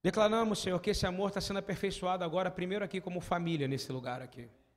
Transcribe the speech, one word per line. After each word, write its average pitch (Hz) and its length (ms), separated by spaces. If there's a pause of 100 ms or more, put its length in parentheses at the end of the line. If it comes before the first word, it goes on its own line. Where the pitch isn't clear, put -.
Declaramos, 214 560
Senhor, 185 200
que 202 100
esse 196 160
amor 190 260
tá 196 80
sendo 196 200
aperfeiçoado 185 640
agora, 180 260
primeiro 185 340
aqui 185 160
como 180 220
família, 165 460
nesse 135 240
lugar 127 300
aqui. 120 280 (280)